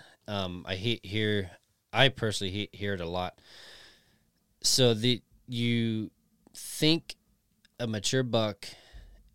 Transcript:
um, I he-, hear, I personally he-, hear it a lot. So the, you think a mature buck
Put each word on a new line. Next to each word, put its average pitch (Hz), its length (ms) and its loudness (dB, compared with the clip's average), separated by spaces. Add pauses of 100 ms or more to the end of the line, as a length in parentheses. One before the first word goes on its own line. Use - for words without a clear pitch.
(280)
um, 92 400 -4
I 92 80 -2
he-, 110 280 -2
hear, 104 480 -2 (420)
I 127 160 6
personally 104 420 -4
he-, 101 200 -6
hear 101 240 -4
it 90 60 -6
a 85 60 -4
lot. 90 320 -4 (1200)
So 123 300 6
the, 113 280 2 (260)
you 117 640 0 (420)
think - 640 0 (640)
a 120 80 -2
mature 110 360 0
buck 110 440 -2 (680)